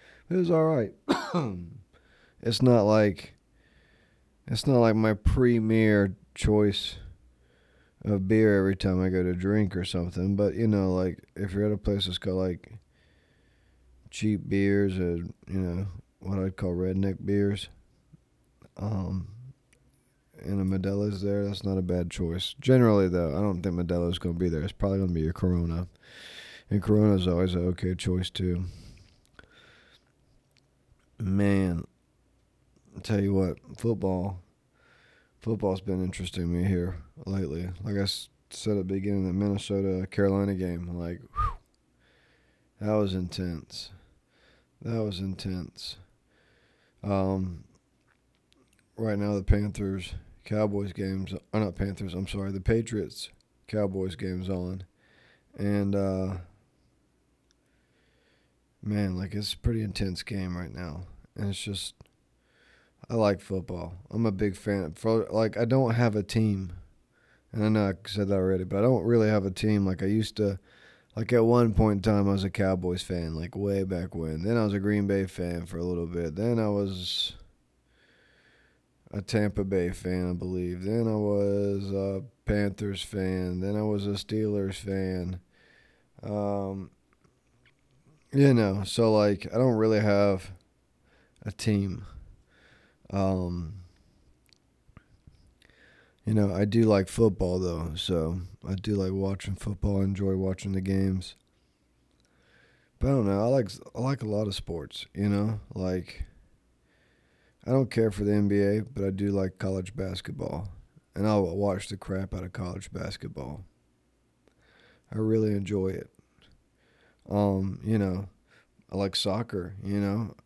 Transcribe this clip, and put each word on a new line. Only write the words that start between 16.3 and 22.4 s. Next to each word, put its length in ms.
I'd 180
call 180
redneck 520
beers, 420
um, 500
and 200
a 160
Modelo's 420
there, 240
that's 180
not 140
a 60
bad 280
choice. 480